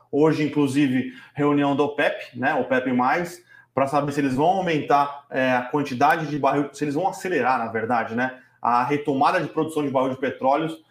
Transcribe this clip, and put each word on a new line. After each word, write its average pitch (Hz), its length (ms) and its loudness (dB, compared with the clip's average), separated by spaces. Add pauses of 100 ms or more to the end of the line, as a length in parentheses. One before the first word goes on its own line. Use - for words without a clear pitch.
Hoje, 147 320 2
inclusive, 135 680 0 (220)
reunião 143 420 0
da 147 80 2
opep, 147 320 -2 (180)
né? 131 220 -2
opep 127 380 0
mais, 151 500 0 (300)
pra 135 140 2
saber 143 260 0
se 143 80 0
eles 135 120 0
vão 147 140 2
aumentar, 151 840 0
é, 131 220 0
a 127 120 0
quantidade 147 640 0
de 147 120 -4
barril, 139 320 2
se - 140 -4
eles 139 100 -4
vão 185 140 0
acelerar, 131 500 0
na 117 80 -4
verdade, 113 480 -2
né? 127 240 -4 (220)
A 120 240 2
retomada 147 560 0
de 143 80 -6
produção 156 340 -2
de 135 60 -2
barril 131 220 0
de 131 60 -8
petróleos, 143 720 -2